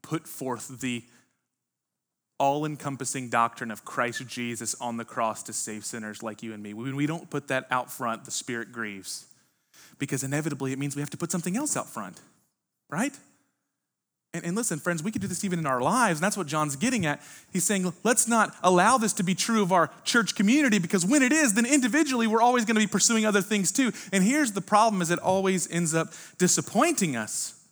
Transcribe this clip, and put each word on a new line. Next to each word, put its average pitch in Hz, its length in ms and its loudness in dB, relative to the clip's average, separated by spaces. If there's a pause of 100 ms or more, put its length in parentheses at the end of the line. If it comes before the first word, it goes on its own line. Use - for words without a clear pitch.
put 160 240 -8
forth 123 540 -8
the 123 240 -4 (1400)
all-encompassing 143 880 -4
doctrine 117 420 0
of 104 140 -12
Christ 120 420 -4
Jesus 117 540 -6
on 120 160 -6
the 117 80 -8
cross 110 380 -4
to 110 100 -14
save 107 320 -8
sinners 107 380 -10
like 107 200 -10
you 110 120 -10
and 104 80 -12
me. 104 100 -12
When 131 240 -8
we 143 80 0
don't 160 240 -6
put 143 200 -8
that 131 220 -2
out 127 220 -4
front, 113 320 -6
the 113 60 -16
Spirit 117 420 -8
grieves, 104 540 -10 (720)
because 139 260 -4
inevitably 135 480 -4
it 135 60 -6
means 139 180 -6
we 143 60 -6
have 143 80 -8
to - 80 -12
put 170 120 -6
something 180 240 -4
else 285 220 -4
out 123 100 -4
front, 98 320 -10 (680)
right? 233 240 -2 (1200)
And, 170 100 -8
and 175 140 -4
listen, 220 220 -4
friends, 170 240 -2
we 214 100 -4
could - 80 -4
do 196 80 -4
this 180 160 -6
even 180 140 -2
in 156 80 -2
our 127 160 0
lives, 185 360 2
and 165 60 0
that's 208 140 0
what 175 80 -4
John's 147 300 -2
getting 214 280 0
at. 147 160 -2 (320)
He's 180 120 0
saying, 185 280 0 (120)
let's 247 220 4
not 226 360 2
allow 185 340 6
this 220 180 2
to - 80 -4
be 175 120 2
true 220 260 0
of 185 100 2
our 175 200 4 (140)
church 226 300 2
community, 226 440 4
because 170 260 2
when 277 160 6
it 254 120 4
is, 302 200 4
then 233 140 4
individually 262 600 2
we're 220 140 4
always 240 240 4
gonna 220 160 2
be 214 60 4
pursuing 214 400 2
other 202 160 4
things 196 280 0
too. 254 220 2 (220)
And 190 100 4
here's 262 280 2
the 190 100 -4
problem, 208 400 4
is 160 80 -2
it 175 80 2
always 190 520 0
ends 165 240 -2
up 160 140 0 (300)
disappointing 180 760 2
us. - 400 -6 (160)